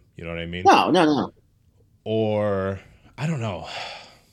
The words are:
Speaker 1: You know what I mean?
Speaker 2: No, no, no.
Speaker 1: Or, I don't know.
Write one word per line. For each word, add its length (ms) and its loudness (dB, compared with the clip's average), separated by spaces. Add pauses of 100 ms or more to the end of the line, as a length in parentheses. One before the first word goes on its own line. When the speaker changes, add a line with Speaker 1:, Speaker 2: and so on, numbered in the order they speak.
(160)
Speaker 1:
You 80 -12
know 60 -8
what 100 -6
I 60 -6
mean? 200 -6
Speaker 2:
No, 240 6
no, 140 4
no. 280 0 (720)
Speaker 1:
Or, 800 0 (360)
I 120 -4
don't 120 -4
know. 280 -6 (640)